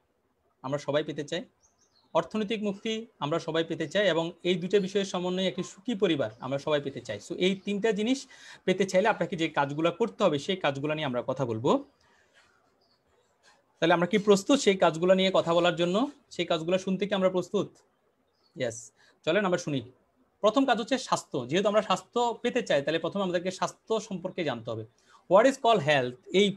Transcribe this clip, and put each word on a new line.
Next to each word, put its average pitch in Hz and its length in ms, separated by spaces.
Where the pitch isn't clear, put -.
আমরা 139 160
সবাই 147 260
পেতে 151 200
চাই, 175 200
অর্থনৈতিক 208 480
মুক্তি 220 440
আমরা 151 200
সবাই 165 260
পেতে 165 240
চাই, 196 200
এবং 165 240
এই 180 120
দুটো 185 260
বিষয়ের 190 240
সমন্বয়ে 185 440
একটি 185 140
সুখী - 320
পরিবার 160 360
আমরা 135 180
সবাই 147 220
পেতে 135 200
চাই। 104 280
So 170 60
এই 190 200
তিনটা 202 380
জিনিস 226 340
পেতে 185 200
চাইলে 190 240
আপনাকে 185 280
যে 160 120
কাজগুলো 151 420
করতে 214 340
হবে 151 140
সেই 185 180
কাজগুলো 151 380
নিয়ে 156 120
আমরা 123 200
কথা 135 180
বলবো। 127 400
তাহলে 170 140
আমরা 175 120
কি 214 120
প্রস্তুত 202 420
সেই 196 160
কাজগুলো 175 380
নিয়ে 190 200
কথা 170 200
বলার 170 220
জন্য? 185 340
সেই 170 160
কাজগুলো 170 320
শুনতে 190 280
কি 202 80
আমরা 185 160
প্রস্তুত? 180 400
ইয়েস, 120 360
চলেন 190 200
আমরা 180 140
শুনি। 143 240
প্রথম 214 240
কাজ 240 160
হচ্ছে 247 180
স্বাস্থ্য। 143 500
যেহেতু 196 200
আমরা 208 140
স্বাস্থ্য 226 600
পেতে 240 200
চাই, 156 200
তাহলে 156 160
প্রথমে 170 240
আমাদেরকে 180 280
স্বাস্থ্য 202 500
সম্পর্কে 185 440
জানতে 120 260
হবে। 110 140
What 208 160
is 269 100
called 220 320
health? 127 260
এই 196 240